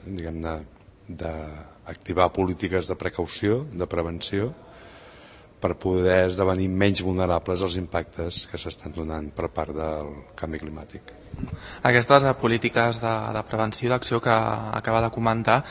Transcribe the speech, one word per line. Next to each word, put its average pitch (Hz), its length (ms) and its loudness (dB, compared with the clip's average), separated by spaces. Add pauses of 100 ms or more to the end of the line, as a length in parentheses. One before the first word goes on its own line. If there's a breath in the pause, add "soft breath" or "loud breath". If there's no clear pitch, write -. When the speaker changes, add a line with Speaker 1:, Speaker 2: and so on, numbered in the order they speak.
Speaker 1:
diguem-ne, 82 540 -6 (480)
d'activar 80 1200 -2
polítiques 92 560 0
de 92 80 -4
precaució, 101 760 -2
de 90 180 -4
prevenció, 85 640 -4 (1120 loud breath)
per 87 160 0
poder 92 480 4
esdevenir 92 440 2
menys 98 320 2
vulnerables 90 600 0
als 87 160 -2
impactes 85 640 -6 (100)
que 87 80 -8
s'estan - 360 -10
donant 80 400 -6
per 82 200 -4
part 78 200 -4
del 78 340 -4 (300)
canvi 80 200 -6
climàtic. 76 540 -14 (760 loud breath)
Speaker 2:
Aquestes, 123 400 8
eh, 135 120 4
polítiques 117 640 2
de, 113 100 0 (220)
de 107 120 -2
prevenció, 110 440 -2
d'acció 123 320 0
que 123 80 4
acaba 110 720 2
de 117 80 0
comentar, 113 600 2